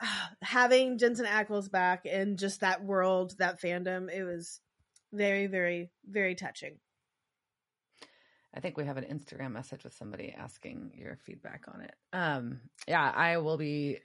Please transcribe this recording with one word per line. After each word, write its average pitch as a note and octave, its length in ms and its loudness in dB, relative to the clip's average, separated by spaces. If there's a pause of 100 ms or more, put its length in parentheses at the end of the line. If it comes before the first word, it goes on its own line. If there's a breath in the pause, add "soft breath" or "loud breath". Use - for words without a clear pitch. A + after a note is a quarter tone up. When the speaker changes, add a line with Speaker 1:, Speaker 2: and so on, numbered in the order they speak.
Speaker 1:
<sighs> G#3 420 -6
having B3+ 560 6
Jensen A#3+ 280 4
Ackles G#3 440 0
back F3+ 360 4
and G3 320 0
just G3 220 -2
that F#3+ 240 2
world, F#3 540 2
that F3+ 220 2
fandom, F3+ 540 -2
it F#3+ 100 -4
was F3 360 -8 (520)
very, G3+ 360 2
very, F3 420 0 (160)
very G3 300 0
touching. D3+ 420 -12 (1800 soft breath)
Speaker 2:
I C#3 60 -10
think F3 180 -6
we D3+ 80 -2
have C#3 100 -6
an C3 80 -6
Instagram C3+ 480 -10
message - 320 -12
with A#2 100 -18
somebody - 420 -12
asking - 600 -14
your - 200 -14
feedback - 560 -18
on F#2 100 -16
it. - 120 -18 (200)
Um, C3+ 460 -2 (280)
yeah, D#3 260 4
I E3+ 240 4
will D#3 200 0
be D3 460 -2